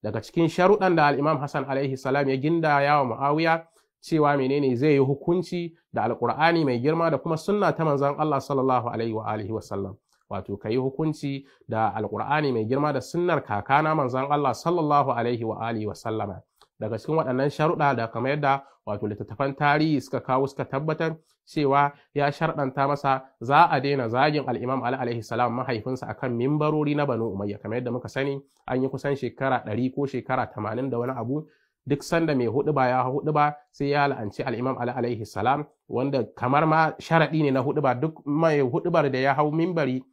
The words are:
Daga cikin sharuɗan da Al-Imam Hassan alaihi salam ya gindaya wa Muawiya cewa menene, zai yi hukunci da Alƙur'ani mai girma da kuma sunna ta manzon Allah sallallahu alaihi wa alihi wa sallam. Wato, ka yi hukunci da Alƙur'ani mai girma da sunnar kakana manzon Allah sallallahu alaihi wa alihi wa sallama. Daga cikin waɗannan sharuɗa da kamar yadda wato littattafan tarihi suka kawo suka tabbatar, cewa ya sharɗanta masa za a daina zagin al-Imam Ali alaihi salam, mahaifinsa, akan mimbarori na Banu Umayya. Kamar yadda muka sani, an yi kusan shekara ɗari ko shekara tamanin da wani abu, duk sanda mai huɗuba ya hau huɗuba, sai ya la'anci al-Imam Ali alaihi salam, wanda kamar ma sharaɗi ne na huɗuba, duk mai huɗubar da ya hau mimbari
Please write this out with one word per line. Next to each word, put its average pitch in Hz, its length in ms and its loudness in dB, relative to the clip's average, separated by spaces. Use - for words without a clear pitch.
Daga 107 180 -6
cikin 170 300 0
sharuɗan 185 440 4
da 151 120 6
Al-Imam 143 320 2
Hassan 143 260 -4
alaihi 135 320 -4
salam 139 320 0
ya 135 60 2
gindaya 147 640 2
wa 120 140 -2
Muawiya 160 480 2
cewa 147 340 2
menene, 135 380 2
zai 143 180 4
yi 139 60 6
hukunci 170 760 0
da 113 100 -2
Alƙur'ani 135 640 2
mai 127 140 2
girma 160 300 0
da 147 80 0
kuma 160 200 -2
sunna 202 360 0
ta 160 120 -2
manzon 143 340 2
Allah 151 180 2
sallallahu 131 540 0
alaihi 113 220 -4
wa 110 120 -4
alihi 107 260 -4
wa 110 100 -4
sallam. 98 340 -8
Wato, 98 300 -8
ka 110 100 -8
yi 113 80 0
hukunci 139 680 -4
da 110 280 0
Alƙur'ani 110 580 -2
mai 110 140 0
girma 139 260 0
da 135 60 -2
sunnar 170 420 -2
kakana 147 540 0
manzon 131 340 -2
Allah 147 240 2
sallallahu 147 600 2
alaihi 117 280 -2
wa 110 140 -4
alihi 113 300 -4
wa 101 60 -6
sallama. 104 480 -6
Daga 110 200 -4
cikin 156 160 -4
waɗannan 135 340 2
sharuɗa 151 460 2
da 113 120 -2
kamar 117 280 -4
yadda 139 280 0
wato 104 220 -4
littattafan 135 480 -4
tarihi 151 480 2
suka - 160 -6
kawo 135 280 0
suka 135 180 -6
tabbatar, 156 520 -4
cewa 143 480 2
ya 143 180 2
sharɗanta 143 560 -2
masa 139 360 0
za 139 280 6
a 156 100 2
daina 131 300 0
zagin 143 380 2
al-Imam 123 360 -2
Ali 127 140 -2
alaihi 117 260 -4
salam, 120 300 -2
mahaifinsa, 123 560 -6
akan 120 260 -4
mimbarori 151 600 0
na 147 100 0
Banu 117 260 -2
Umayya. 101 300 -6
Kamar 110 160 -6
yadda 123 140 -6
muka 120 180 -6
sani, 139 320 -4
an 127 140 -2
yi 131 80 0
kusan 143 260 -4
shekara 131 500 -2
ɗari 120 280 -2
ko 139 120 -2
shekara 127 440 -4
tamanin 113 400 -6
da 120 100 -4
wani 123 160 -4
abu, 127 320 -6
duk 143 180 0
sanda 165 320 0
mai 123 120 2
huɗuba 135 420 2
ya 127 140 2
hau 131 180 -2
huɗuba, 147 340 2
sai 143 220 -4
ya 143 140 4
la'anci 120 360 -4
al-Imam 123 340 -4
Ali 120 140 -2
alaihi 120 340 -4
salam, 135 400 0
wanda 135 360 0
kamar 139 300 2
ma 160 340 4
sharaɗi 156 440 2
ne 143 80 2
na 131 100 2
huɗuba, 139 400 0
duk 160 240 -6
mai 151 360 2
huɗubar 151 500 2
da 131 80 -2
ya 135 140 4
hau 151 180 2
mimbari 156 500 0